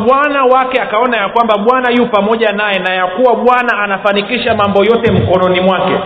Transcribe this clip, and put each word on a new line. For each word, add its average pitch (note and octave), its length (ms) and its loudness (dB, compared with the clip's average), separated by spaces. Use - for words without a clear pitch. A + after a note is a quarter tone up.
"Bwana C#4 400 0
wake B3+ 360 2
akaona A3 360 -2
ya G3 120 -2
kwamba A3 280 0
Bwana B3 340 0
yu A#3+ 160 2
pamoja A3 440 0
naye, G3+ 280 -2
na F#3 140 -2
ya F#3 140 0
kuwa A#3+ 280 0
Bwana A#3 480 0
anafanikisha G3+ 720 -2
mambo G3+ 300 0
yote A3+ 260 2
mkononi F3+ 500 2
mwake." F#3 320 0